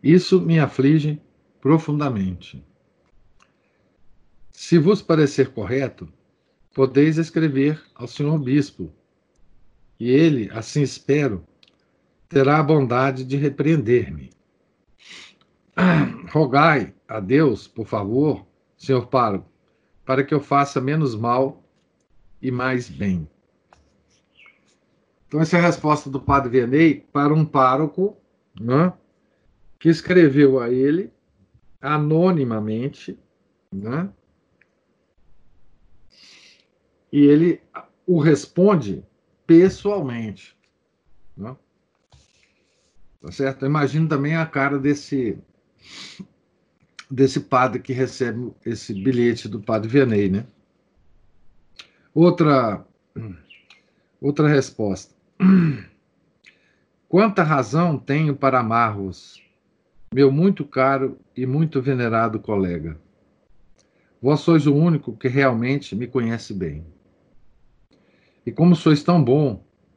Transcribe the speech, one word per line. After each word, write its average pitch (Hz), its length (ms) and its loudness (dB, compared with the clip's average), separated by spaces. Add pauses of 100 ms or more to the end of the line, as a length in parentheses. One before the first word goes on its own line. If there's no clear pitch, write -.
isso 180 380 4
me 165 180 0
aflige 147 640 0 (400)
profundamente. 127 1040 -2 (1900)
Se - 260 0
vos 190 240 2
parecer 143 500 0
correto, 110 540 -6 (680)
podeis 139 420 2
escrever 156 640 -2 (120)
ao 117 120 -16
senhor 147 320 -4
bispo, 131 540 -4 (1080)
e 117 120 -4
ele, 139 420 2
assim 117 300 -4
espero, 135 640 -4 (840)
terá 139 300 2
a 156 40 2
bondade 131 640 0
de 131 120 -6
repreender-me. 123 920 -2 (1400)
<clears throat> 160 560 0
Rogai 143 640 2 (140)
a 110 120 -10
Deus, 127 460 0
por 110 200 -12
favor, 113 600 -4 (300)
senhor 123 300 -4
pároco, 110 440 -2 (540)
para 131 180 -2
que 139 120 -4
eu 143 60 0
faça 139 400 -2
menos 139 340 -2
mal 120 500 -2 (800)
e 131 80 -6
mais 123 400 -4
bem." 87 360 -6 (2000)
Então, 151 140 -4
essa 160 160 0
é 170 40 4
a - 20 2
resposta 151 460 0
do 135 120 -8
padre 139 300 0
Vianney 131 500 2 (120)
para 147 220 0
um 156 100 2
pároco, 147 720 0 (420)
né, 135 340 0 (840)
que 160 100 0
escreveu 147 720 4
a 120 100 -4
ele 147 420 0 (680)
anonimamente, 143 1400 -2 (540)
né, 120 360 -8 (3000)
e 143 80 2
ele 151 400 4 (460)
o 175 140 2
responde 156 840 0 (420)
pessoalmente, 165 1120 0 (800)
né? 123 200 -14 (1600)
Tá 82 120 -18
certo? 135 340 -6
Imagino 147 420 0
também 151 280 -2
a 160 100 -2
cara 139 320 -2
desse, 135 580 -4 (1700)
desse 135 300 0
padre 127 400 0
que - 120 -10
recebe 120 600 -6 (120)
esse 113 300 -10
bilhete 120 540 -2
do 110 120 -10
padre 110 280 -4
Vianney, 113 400 2
né? 104 180 -4 (1700)
Outra, 151 720 2 (1300)
outra 147 280 0
resposta. 120 680 -2 (220)
<clears throat> - 1700 -2
"Quanta 196 340 2
razão 151 560 0
tenho 147 360 -2
para 131 260 0
amar-vos, 110 800 -4 (680)
meu 135 200 4
muito 180 320 0
caro 135 540 -2 (180)
e 127 80 -6
muito 147 380 -2
venerado 117 580 -2
colega. 87 580 -4 (1200)
Vós 143 200 0
sois 160 260 2
o 143 80 4
único 147 420 0
que 131 120 -4
realmente 127 640 -2
me 117 120 -8
conhece 117 480 -6
bem. 82 320 -10 (1600)
E 120 40 -8
como 170 240 4
sois 156 280 2
tão 175 200 2
bom 127 400 0 (340)